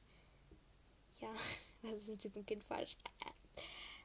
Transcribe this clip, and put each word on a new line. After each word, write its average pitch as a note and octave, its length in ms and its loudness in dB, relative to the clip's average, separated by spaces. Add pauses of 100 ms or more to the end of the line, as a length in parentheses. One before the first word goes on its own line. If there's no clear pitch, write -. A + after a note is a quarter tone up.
(1200)
Ja, A3 140 0 (240)
<laughs> - 240 -10
was A3 120 4
ist G#3+ 160 2
mit G#3 140 2
diesem G#3 220 2
Kind G#3 180 6
falsch? - 340 4 (1080)